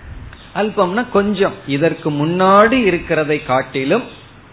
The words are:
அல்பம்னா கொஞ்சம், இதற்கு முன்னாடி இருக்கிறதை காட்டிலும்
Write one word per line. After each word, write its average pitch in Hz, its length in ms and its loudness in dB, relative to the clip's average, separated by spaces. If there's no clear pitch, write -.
அல்பம்னா 196 540 -2
கொஞ்சம், 202 480 0
இதற்கு 156 420 0
முன்னாடி 190 720 4
இருக்கிறதை 156 580 0
காட்டிலும் 135 640 -2